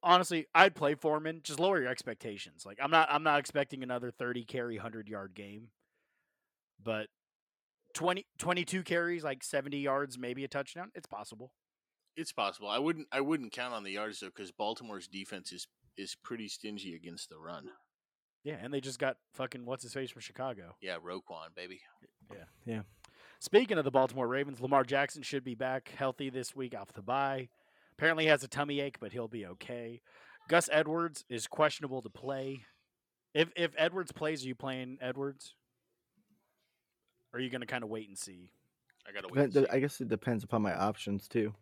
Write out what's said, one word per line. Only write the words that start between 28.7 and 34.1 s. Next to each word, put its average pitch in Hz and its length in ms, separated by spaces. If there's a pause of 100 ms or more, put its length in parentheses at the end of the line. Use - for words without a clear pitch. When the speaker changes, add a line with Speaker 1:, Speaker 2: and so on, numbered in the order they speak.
Speaker 1:
ache, 139 200
but 120 120
he'll 117 160
be 110 180
okay. 117 560 (460)
Gus 165 240
Edwards 156 560
is 117 180
questionable 143 560
to 110 80
play. 135 540 (680)
If, 165 240
if 170 220
Edwards 175 340